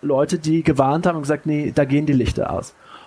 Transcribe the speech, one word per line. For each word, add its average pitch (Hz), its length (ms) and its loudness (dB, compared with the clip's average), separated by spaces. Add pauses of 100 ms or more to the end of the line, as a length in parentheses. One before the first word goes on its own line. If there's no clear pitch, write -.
Leute, 143 380 0
die 156 260 0
gewarnt 143 420 2
haben 170 100 2
und 151 60 -6
gesagt, 147 240 -2
"Nee, 147 260 -2
da 147 120 2
gehen 143 220 0
die 143 80 2
Lichter - 360 0
aus." - 240 -6 (320)